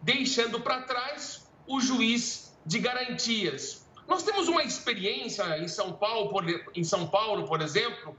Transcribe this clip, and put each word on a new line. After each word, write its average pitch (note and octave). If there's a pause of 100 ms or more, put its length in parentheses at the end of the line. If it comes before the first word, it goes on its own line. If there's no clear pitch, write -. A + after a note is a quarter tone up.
deixando A#3
pra B3+
trás C4 (180)
o C4
juiz A#3
de F3
garantias. A#3 (200)
Nós F4+
temos G4
uma E4
experiência G3+
em E3+
São F#3+
Paulo, G#3
por, F#3+ (320)
em F3
São E3+
Paulo, G3
por D#3
exemplo D#3